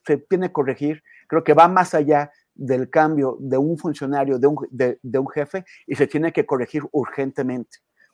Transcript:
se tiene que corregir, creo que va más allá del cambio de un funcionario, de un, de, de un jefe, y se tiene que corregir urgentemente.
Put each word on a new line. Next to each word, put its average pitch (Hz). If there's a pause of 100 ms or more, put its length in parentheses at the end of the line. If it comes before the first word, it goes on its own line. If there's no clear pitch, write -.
se 147
tiene 180
que 180
corregir, 143 (280)
creo 160
que 151
va 165
más 185
allá 147 (260)
del 127
cambio 156
de 131
un 156
funcionario, 139
de 127
un, 147 (120)
de, 123
de 127
un 135
jefe, 156 (240)
y 143
se 143
tiene 160
que 156
corregir 139
urgentemente. 131 (360)